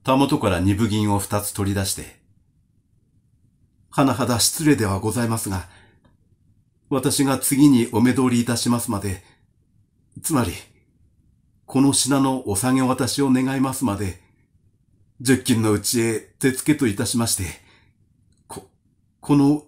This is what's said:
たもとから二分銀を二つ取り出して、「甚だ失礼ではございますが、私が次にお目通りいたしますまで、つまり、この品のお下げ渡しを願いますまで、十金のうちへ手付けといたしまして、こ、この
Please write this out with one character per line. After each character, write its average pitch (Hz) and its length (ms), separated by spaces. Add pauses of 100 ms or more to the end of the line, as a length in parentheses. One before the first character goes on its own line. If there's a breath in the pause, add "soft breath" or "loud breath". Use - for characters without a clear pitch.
た 131 140
も 139 100
と 147 140
か 107 100
ら 87 80
二 98 160
分 107 140
銀 104 240
を 101 80
二 104 200
つ 101 120
取 98 180
り 101 60
出 98 100
し - 80
て、 - 260 (1700)
「甚 131 320
だ 120 140
失 - 240
礼 147 100
で 120 120
は 95 120
ご 104 140
ざ 117 120
い 110 40
ま 117 100
す - 100
が、 92 200 (1200 soft breath)
私 139 340
が 135 140
次 143 300
に 120 240
お 113 80
目 123 120
通 127 160
り 120 120
い 113 40
た 117 120
し - 120
ま 120 120
す - 100
ま 104 80
で、 95 240 (1000 soft breath)
つ - 120
ま 131 120
り、 87 80 (1120)
こ - 160
の 139 120
品 135 280
の 135 280
お 98 80
下 127 160
げ 131 100
渡 127 240
し 143 160
を 135 80
願 131 260
い 131 40
ま 131 120
す 127 120
ま 101 120
で、 98 240 (1000)
十 127 180
金 113 240
の 110 80
う 104 80
ち 107 220
へ 113 200
手 - 300
付 147 240
け 151 40
と 131 100
い 98 80
た 127 100
し - 100
ま 117 120
し - 80
て、 98 80 (1040 soft breath)
こ、 - 200 (520)
こ 147 160
の 143 320